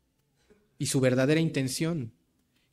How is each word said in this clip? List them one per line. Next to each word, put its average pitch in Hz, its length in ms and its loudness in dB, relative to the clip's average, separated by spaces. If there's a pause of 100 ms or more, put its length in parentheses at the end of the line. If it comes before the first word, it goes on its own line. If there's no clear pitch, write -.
(800)
y 143 80 -4
su 139 120 0
verdadera 131 400 2
intención, 160 720 -4 (600)